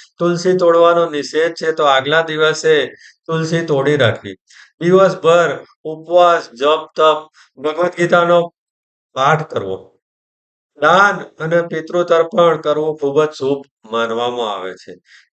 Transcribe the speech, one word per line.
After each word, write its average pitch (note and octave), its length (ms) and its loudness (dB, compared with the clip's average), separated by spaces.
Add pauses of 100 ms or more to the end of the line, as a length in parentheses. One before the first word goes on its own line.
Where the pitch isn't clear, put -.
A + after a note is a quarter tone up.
(180)
તુલસી F3 380 0
તોડવાનો E3+ 540 4
નિષેધ D#3 420 -4
છે, D#3+ 200 -4
તો D#3+ 120 -2
આગલા C#3 380 2
દિવસે D#3 640 0 (400)
તુલસી E3 400 -4
તોડી C#3+ 300 0
રાખવી. G#2 380 -2 (460)
દિવસભર E3+ 840 2 (200)
ઉપવાસ, D#3+ 680 2
જપ, D3+ 440 -2
તપ, D#3 320 2 (320)
ભગવદ્ E3 380 -4
ગીતાનો E3+ 540 2 (600)
પાઠ D3+ 380 -2
કરવો. F#2+ 500 -8 (800)
દાન F3+ 640 0
અને E3+ 180 0
પિતૃતર્પણ E3 1000 0
કરવું D#3 360 -2
ખૂબ C#3+ 280 0
જ D3 40 -2
શુભ C3+ 640 -8
માનવામાં A#2 640 -4
આવે F#2 200 -10
છે. F#2 200 -20 (400)